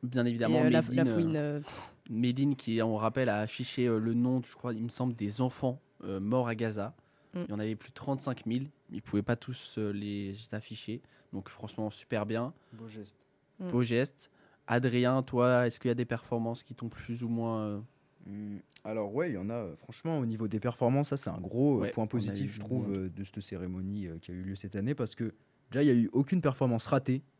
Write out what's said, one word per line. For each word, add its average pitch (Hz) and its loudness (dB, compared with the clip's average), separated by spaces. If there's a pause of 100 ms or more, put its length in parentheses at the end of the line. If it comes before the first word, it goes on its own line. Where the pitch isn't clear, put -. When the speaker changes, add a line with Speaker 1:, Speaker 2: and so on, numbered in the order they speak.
Speaker 1:
Bien 123 2
évidemment, 117 4
Speaker 2:
Et, 151 6
euh, - 8
la, 160 8
Speaker 1:
Medine, 160 0
Speaker 2:
la - 6
Speaker 1:
euh, - 4
Speaker 2:
fouine, 165 2
euh. 147 0 (500)
Speaker 1:
Medine 123 2
qui, 113 0
on 110 2
rappelle, 113 2
a 104 2
affiché, 123 -2
euh, 113 4
le 113 0
nom, 123 2
je - -12
crois, 123 -4
il 110 -4
me 117 -4
semble, 127 -2
des 104 -2
enfants, 127 0 (220)
euh, 98 -4
morts 120 2
à 117 -2
Gaza. 110 -4 (400)
Speaker 2:
Mm. 180 -6
Speaker 1:
Il - -12
y 107 -6
en 104 -4
avait 107 -2
plus - -16
de - -20
trente-cinq 135 -4
mille. 127 -2 (220)
Ils - -8
pouvaient 101 0
pas 120 2
tous, - -12
euh, 107 -2
les 101 -6 (160)
afficher. 113 -10 (320)
Donc 95 -10
franchement, 110 -6
super 104 -4
bien. 117 -4 (200)
Speaker 3:
Beau 113 -16
geste. 107 -16 (420)
Speaker 2:
Mm. 180 -6
Speaker 1:
Beau 123 4
geste. 120 -2 (380)
Adrien, 123 4
toi, 123 4
est-ce 117 -4
qu'il 127 0
y - 4
a 117 2
des 120 0
performances 117 -4
qui 127 -16
t'ont 120 -8
plus 117 -8
ou 117 -4
moins, 117 -2
euh, 104 -4 (480)
Speaker 3:
Hmm, 101 -10 (260)
alors 107 -4
ouais, 165 0
il 143 -4
y - -4
en 98 -4
a, - -4
euh, 101 -6
franchement, 160 -6
au 131 0
niveau 110 -2
des 104 0
performances, 127 2
ça, 139 0
c'est - -4
un - -6
gros, 120 4
euh, 98 2
Speaker 1:
Ouais, 98 0
Speaker 3:
point 113 0
Speaker 1:
on - -4
a - -4
Speaker 3:
positif, 101 0
Speaker 1:
eu - -2
Speaker 3:
je 107 -6
Speaker 1:
du 110 -10
Speaker 3:
trouve, 107 -2
Speaker 1:
monde. 98 0
Speaker 3:
euh, 92 -2
de 98 -6
cette - -10
cérémonie, 95 -6
euh, 82 -8
qui - -14
a - -8
eu 90 -8
lieu 95 -6
cette 95 -10
année, 113 0
parce 113 -4
que 113 -6 (340)
déjà, 135 2
il - 8
y 143 10
a - 10
eu 117 6
aucune 143 4
performance 127 2
ratée 135 2 (180)